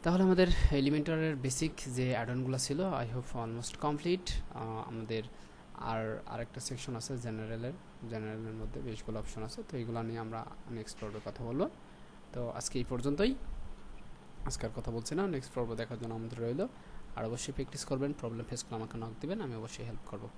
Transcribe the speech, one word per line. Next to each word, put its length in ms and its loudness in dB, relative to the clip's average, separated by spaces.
তাহলে 200 8
আমাদের 240 10
Elementor-এর 640 6
বেসিক 360 2
যে 140 4
অ্যাডনগুলো 480 2
ছিল, 220 0
I 260 2
hope 220 -2
almost 440 -4
complete। 500 2
আহ, 320 -4
আমাদের 360 -2
আর 520 -2
আরেকটা 340 -6
সেকশন 360 -4
আছে 220 -4
জেনারেলের, 560 -2
জেনারেলের 440 -4
মধ্যে 280 -4
বেশগুলো 380 -4
অপশন 240 -4
আছে, 260 -6
তো 80 -4
এইগুলো 240 -2
নিয়ে 180 -2
আমরা 260 -4
নেক্সট 280 -6
পর্বে 260 -6
কথা 180 -6
বলবো। 260 2
তো 160 0
আজকে 300 -2
এই 100 2
পর্যন্তই, 460 4
আজকে 200 0
আর 100 -2
কথা 160 -2
বলছি 240 -2
না। 120 2
নেক্সট 260 -2
পর্ব 220 0
দেখার 280 -4
জন্য 100 -4
আমন্ত্রণ 300 -4
রইল। 240 2
আর 100 -2
অবশ্যই 280 -2
প্র্যাকটিস 320 -4
করবেন, 280 0
প্রবলেম 360 -4
ফেস 140 -4
করলে 120 -8
আমাকে 220 -4
নক 240 -6
দিবেন, 200 -2
আমি 140 -4
অবশ্যই 300 -6
হেল্প 240 -4
করব। 180 -8